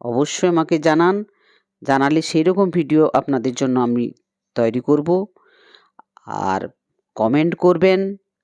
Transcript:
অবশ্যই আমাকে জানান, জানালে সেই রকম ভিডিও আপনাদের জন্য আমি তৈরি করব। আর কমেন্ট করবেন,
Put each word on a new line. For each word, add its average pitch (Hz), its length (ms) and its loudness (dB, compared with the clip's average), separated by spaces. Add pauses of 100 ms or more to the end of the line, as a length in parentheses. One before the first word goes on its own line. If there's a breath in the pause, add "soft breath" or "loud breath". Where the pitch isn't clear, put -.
অবশ্যই 131 480 -2
আমাকে 165 300 0
জানান, 165 380 2 (680)
জানালে 139 400 2
সেই 160 220 0
রকম 185 260 2
ভিডিও 156 320 2 (120)
আপনাদের 131 400 -2
জন্য 127 260 -2
আমি 120 240 0 (520)
তৈরি 117 240 0
করব। 147 280 0 (1160 soft breath)
আর 98 360 -4 (560)
কমেন্ট 147 380 0
করবেন, 180 460 2 (440)